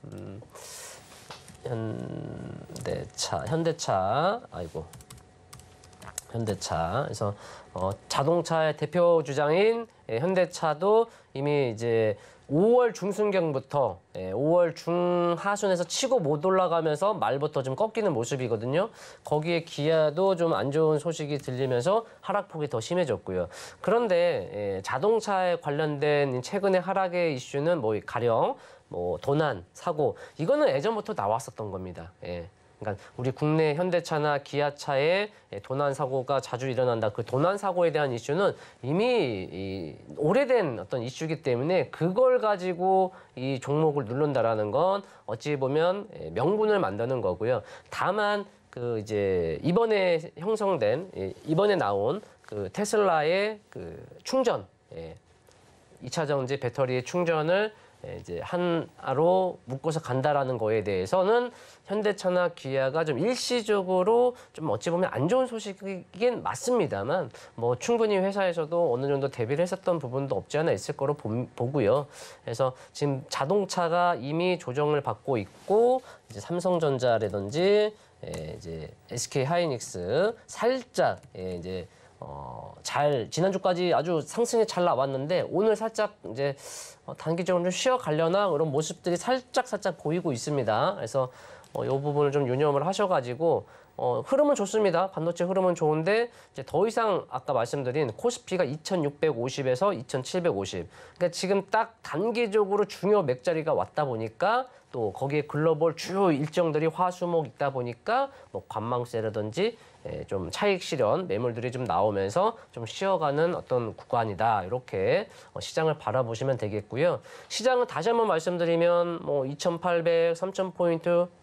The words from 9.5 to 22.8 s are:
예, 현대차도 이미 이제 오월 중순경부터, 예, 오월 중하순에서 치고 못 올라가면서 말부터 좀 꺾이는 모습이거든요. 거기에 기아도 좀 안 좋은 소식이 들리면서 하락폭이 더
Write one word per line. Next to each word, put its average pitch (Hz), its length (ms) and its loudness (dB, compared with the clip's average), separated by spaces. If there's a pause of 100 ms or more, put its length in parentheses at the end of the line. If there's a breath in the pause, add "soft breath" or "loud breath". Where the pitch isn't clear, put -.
예, 113 100 -2
현대차도 180 880 2 (280 loud breath)
이미 143 360 2
이제 110 460 2 (320 loud breath)
오월 226 440 4
중순경부터, 165 1040 0 (180)
예, 92 160 -6
오월 160 420 4
중하순에서 175 1080 0
치고 247 360 0
못 151 240 0
올라가면서 185 680 2
말부터 143 480 0
좀 131 140 -4
꺾이는 214 360 0
모습이거든요. 127 760 -2 (340 loud breath)
거기에 156 400 0
기아도 160 720 2
좀 165 180 2
안 113 160 0
좋은 156 280 4
소식이 147 400 -4
들리면서 131 680 0 (160 loud breath)
하락폭이 185 480 -4
더 113 120 -2